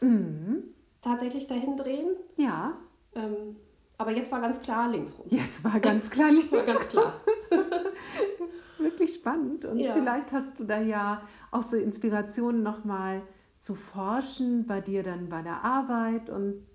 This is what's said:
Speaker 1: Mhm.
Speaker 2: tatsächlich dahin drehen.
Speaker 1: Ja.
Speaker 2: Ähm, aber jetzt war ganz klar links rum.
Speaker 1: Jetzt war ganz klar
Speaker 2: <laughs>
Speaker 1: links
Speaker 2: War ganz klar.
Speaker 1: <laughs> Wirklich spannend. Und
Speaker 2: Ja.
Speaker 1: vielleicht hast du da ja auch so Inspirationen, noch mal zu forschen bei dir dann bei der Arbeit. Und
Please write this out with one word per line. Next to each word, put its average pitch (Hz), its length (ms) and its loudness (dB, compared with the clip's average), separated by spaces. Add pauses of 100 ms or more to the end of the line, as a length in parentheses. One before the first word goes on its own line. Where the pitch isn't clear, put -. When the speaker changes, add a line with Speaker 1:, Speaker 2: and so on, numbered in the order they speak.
Speaker 1:
Mhm. 196 600 2 (400)
Speaker 2:
tatsächlich 247 440 -2
dahin 262 300 -4
drehen. 294 400 -2 (200)
Speaker 1:
Ja. 226 360 0 (420)
Speaker 2:
Ähm, 214 420 -6 (420)
aber 220 140 -2
jetzt 247 200 -2
war 254 80 -2
ganz 240 220 -2
klar 233 260 0
links 190 300 -4
rum. - 100 -16
Speaker 1:
Jetzt - 360 0
war 214 140 2
ganz 214 320 4
klar 294 200 6
Speaker 2:
<laughs> - 20 10
Speaker 1:
links 320 200 6
Speaker 2:
War 466 120 6
ganz - 240 2
klar. - 320 4 (300)
Speaker 1:
<laughs> - 1300 -2
Wirklich 330 360 2
spannend. 285 520 -2
Und 226 120 -2
Speaker 2:
Ja. 254 140 0
Speaker 1:
vielleicht 269 400 0
hast 269 260 -4
du 226 60 -6
da 214 160 0
ja 208 400 0 (300)
auch 240 120 0
so 233 140 -2
Inspirationen, 214 840 0
noch 214 220 -4
mal 190 360 -2 (380)
zu - 180 -8
forschen 240 880 -2
bei 202 140 -2
dir 196 240 -2
dann 175 240 -6
bei 165 140 -6
der 170 200 -8
Arbeit. 233 680 0
Und 202 440 -4